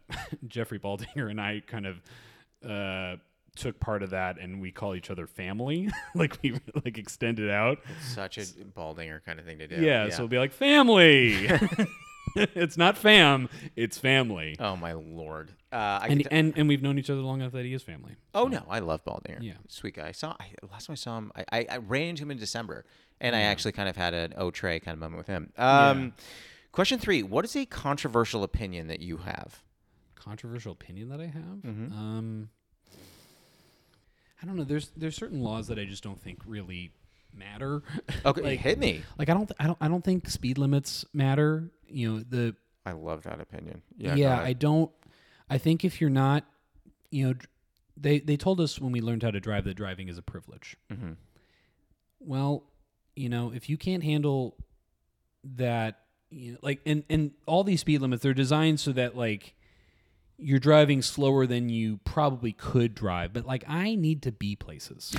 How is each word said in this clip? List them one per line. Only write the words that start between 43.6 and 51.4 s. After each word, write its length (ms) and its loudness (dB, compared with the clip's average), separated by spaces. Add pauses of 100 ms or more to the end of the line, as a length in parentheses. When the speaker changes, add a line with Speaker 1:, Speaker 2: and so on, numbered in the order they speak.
Speaker 2:
Yeah, 180 -2
Speaker 1:
Yeah, 140 6
Speaker 2:
go 40 6
ahead. 140 0
Speaker 1:
I 60 0
don't, 380 2 (580)
I 80 0
think 280 2
if 160 -2
you're 80 4
not, 360 4 (640)
you 160 0
know, 60 2
dr-, 140 -8 (500)
they, 220 4
they 180 2
told 240 2
us 180 -2
when 120 -2
we 100 0
learned 220 0
how 80 2
to 80 -4
drive 260 -2
that 100 -4
driving 320 -8
is 100 -10
a 40 -12
privilege. 540 -14 (160)
Speaker 2:
Mm-hmm. 200 -10 (1080)